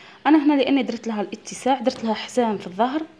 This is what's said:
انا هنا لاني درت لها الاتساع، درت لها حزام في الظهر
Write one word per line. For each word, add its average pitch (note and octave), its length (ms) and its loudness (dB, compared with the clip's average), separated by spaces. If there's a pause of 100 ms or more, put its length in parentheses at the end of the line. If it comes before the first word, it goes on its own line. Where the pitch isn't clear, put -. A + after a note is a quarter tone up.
(260)
انا D4 180 6
هنا C#4+ 180 4
لاني C4+ 200 2
درت A3 240 -6
لها A3 140 -4
الاتساع، - 600 -2
درت B3 240 -2
لها A3 100 2
حزام A3 440 -2
في - 80 -10
الظهر A#3+ 360 -2 (180)